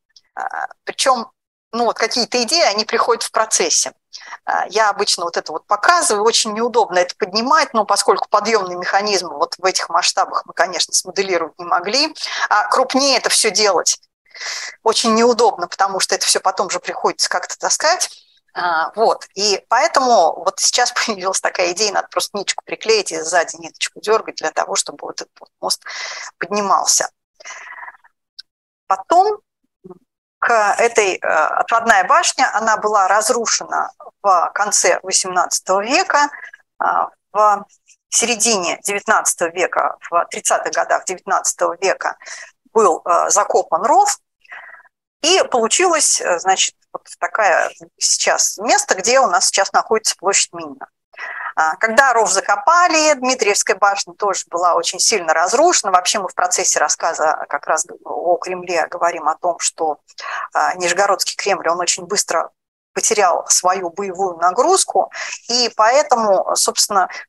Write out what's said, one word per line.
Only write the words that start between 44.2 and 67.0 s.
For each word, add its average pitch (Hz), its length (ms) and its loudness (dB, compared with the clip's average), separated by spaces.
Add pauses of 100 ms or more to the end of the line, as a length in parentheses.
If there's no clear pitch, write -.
и 339 280 4
получилось, 302 720 2
э, 175 180 0
значит, 190 360 0 (180)
вот - 140 -12 (120)
такая 175 520 2 (280)
сейчас - 600 0
место, 269 360 0
где 233 260 2
у 247 60 4
нас 185 200 2
сейчас - 260 0
находится 214 440 0
площадь - 360 0
Минина. 156 360 -12 (680)
А, 160 200 2
когда 226 360 4
ров 226 180 2
закопали, 311 840 4
Дмитриевская 254 640 0
башня 196 380 0
тоже 196 340 -2
была 170 260 2
очень 170 260 -2
сильно 170 340 0
разрушена. 233 560 2
Вообще 180 300 2
мы 180 80 -6
в - 60 -14
процессе - 440 0
рассказа 156 720 0
как - 180 -6
раз 160 180 0 (200)
о 160 320 0
Кремле 180 500 -4
говорим 170 420 -2
о 156 80 -2
том, 180 220 -2
что, - 400 -4 (540)
а, 151 220 0
Нижегородский 180 640 0
Кремль, 190 320 -2
он 175 120 0
очень 175 260 -4
быстро 170 440 -2 (440)
потерял 190 540 2
свою 185 420 0
боевую 185 480 -4
нагрузку, 196 720 2 (380)
и 240 280 -2
поэтому, 226 800 2
собственно, 196 520 0 (200)